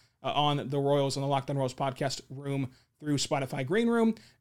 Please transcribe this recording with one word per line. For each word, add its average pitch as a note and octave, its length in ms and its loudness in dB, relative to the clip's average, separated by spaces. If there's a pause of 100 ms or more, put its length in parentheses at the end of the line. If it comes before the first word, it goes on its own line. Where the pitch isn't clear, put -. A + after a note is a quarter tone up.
(240)
uh, C3+ 100 -2
on C#3+ 360 2
the C#3+ 100 -2
Royals, C#3 380 2
on C#3 40 -4
the C3+ 60 -2
Locked C3+ 220 0
On C#3 80 -2
Royals C3 160 0
podcast C3+ 560 -4
room C#3 400 -4 (300)
through D3 180 0
Spotify C3+ 480 -2
Green G#3+ 220 2
Room. A3+ 280 4 (260)